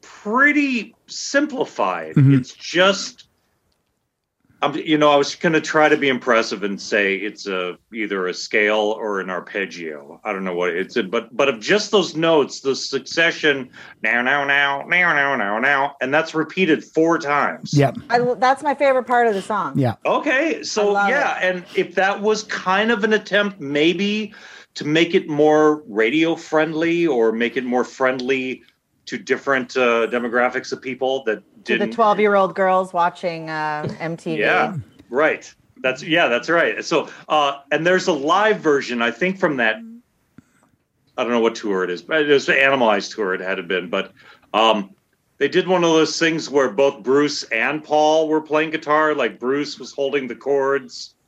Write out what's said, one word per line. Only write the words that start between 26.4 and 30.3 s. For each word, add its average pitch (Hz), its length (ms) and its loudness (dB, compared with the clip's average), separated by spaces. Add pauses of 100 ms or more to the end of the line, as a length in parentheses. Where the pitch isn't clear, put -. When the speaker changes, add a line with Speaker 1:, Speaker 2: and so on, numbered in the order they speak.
Speaker 1:
or 117 280 2
make 117 240 -2
it 131 80 -4
more 123 180 0
friendly 131 800 -2 (440)
to 123 120 -8
different, 127 580 -2
uh, 117 300 2
demographics 123 680 -2